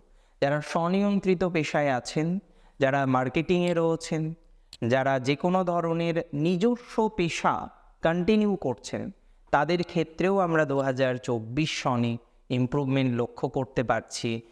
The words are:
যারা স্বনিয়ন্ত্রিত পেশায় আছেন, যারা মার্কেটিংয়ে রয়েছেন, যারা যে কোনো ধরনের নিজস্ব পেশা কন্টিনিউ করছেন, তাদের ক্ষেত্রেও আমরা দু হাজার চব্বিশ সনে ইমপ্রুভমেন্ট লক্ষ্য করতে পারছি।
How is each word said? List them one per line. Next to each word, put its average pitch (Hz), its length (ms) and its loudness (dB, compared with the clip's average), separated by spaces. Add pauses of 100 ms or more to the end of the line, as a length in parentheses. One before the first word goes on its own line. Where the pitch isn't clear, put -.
(420)
যারা 143 200 2
স্বনিয়ন্ত্রিত 185 800 0
পেশায় 151 500 0
আছেন, 160 460 -2 (400)
যারা 139 260 4
মার্কেটিংয়ে 165 680 2
রয়েছেন, 165 600 0 (540)
যারা 135 320 2
যে 131 160 2
কোনো 180 280 0
ধরনের 170 600 0 (100)
নিজস্ব 196 760 0
পেশা 170 600 -2 (340)
কন্টিনিউ 190 520 2
করছেন, 120 560 -6 (400)
তাদের 156 320 2
ক্ষেত্রেও 175 560 -2
আমরা 165 260 2
দু 139 140 0
হাজার 131 360 0
চব্বিশ 123 640 -4
সনে 120 360 0 (320)
ইমপ্রুভমেন্ট 131 640 0
লক্ষ্য 120 340 -4
করতে 131 340 -4
পারছি। 113 580 -2 (100)